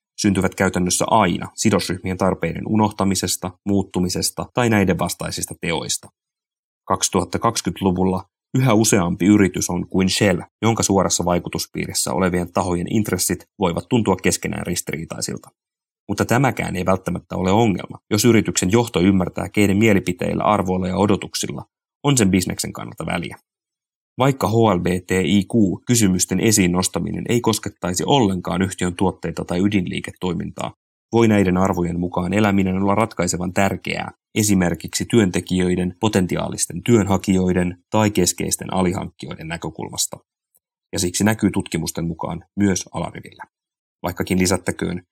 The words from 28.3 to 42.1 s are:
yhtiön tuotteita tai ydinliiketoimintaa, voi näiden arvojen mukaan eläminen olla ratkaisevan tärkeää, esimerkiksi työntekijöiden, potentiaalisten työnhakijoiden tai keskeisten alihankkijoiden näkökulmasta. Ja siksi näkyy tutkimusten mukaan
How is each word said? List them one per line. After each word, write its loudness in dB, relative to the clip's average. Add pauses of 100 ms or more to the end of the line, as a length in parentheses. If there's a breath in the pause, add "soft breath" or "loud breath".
yhtiön -2
tuotteita -2
tai -2
ydinliiketoimintaa, -4 (380)
voi 6
näiden 4
arvojen 0
mukaan -4
eläminen 2
olla 0
ratkaisevan -2
tärkeää, -2 (240)
esimerkiksi 0
työntekijöiden, 0
potentiaalisten -2
työnhakijoiden 2 (120)
tai 2
keskeisten -2
alihankkijoiden -4
näkökulmasta. -8 (760)
Ja -4
siksi -2
näkyy 2
tutkimusten -4
mukaan -8 (120)